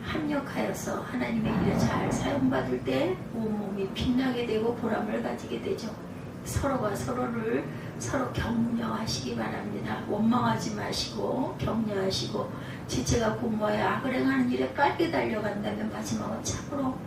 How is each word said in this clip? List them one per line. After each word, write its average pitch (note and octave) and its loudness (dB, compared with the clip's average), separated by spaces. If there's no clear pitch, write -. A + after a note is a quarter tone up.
합력하여서 - -2
하나님의 A3+ 0
일에 - 4
잘 - 4
사용받을 B3+ 2
때 C#4 2
온몸이 G3+ -2
빛나게 B3 2
되고 A3 2
보람을 G#3+ 0
가지게 - -4
되죠. - -2
서로가 A#3 2
서로를 A#3 0
서로 C4 -2
격려하시기 A3+ 0
바랍니다. - -4
원망하지 A3+ 2
마시고 - -2
격려하시고, G#3 0
지체가 A3+ 2
공모해 G#3+ 2
악을 - 2
행하는 C4 4
일에 B3+ 0
빨리 - 4
달려간다면 G#3+ 0
마지막은 G#3+ -4
참으로 C4+ -2